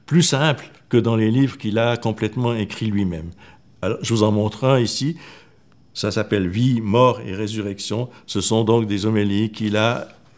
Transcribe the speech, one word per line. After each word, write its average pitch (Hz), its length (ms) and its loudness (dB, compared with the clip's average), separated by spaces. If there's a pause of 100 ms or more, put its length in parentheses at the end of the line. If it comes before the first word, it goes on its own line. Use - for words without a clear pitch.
plus 160 160 4
simple 147 480 0 (180)
que - 80 2
dans 113 200 2
les 110 140 2
livres 127 280 2
qu'il 107 200 -2
a 117 180 2
complètement 113 580 -2
écrits 110 320 -4
lui-même. 90 440 -2 (520)
Alors, 95 180 -2
je - 140 -2
vous 107 80 4
en 107 80 4
montre 104 340 -2
un 131 140 4
ici. 131 380 -2 (760)
Ça 104 200 -4
s'appelle 101 360 0
Vie, 117 320 2
mort 117 400 2
et 110 140 -8
résurrection. 107 760 -6 (180)
Ce - 140 -4
sont 110 240 2
donc 113 220 4
des 101 180 -2
homélies 107 460 0
qu'il 107 260 -4
a, 117 320 0 (300)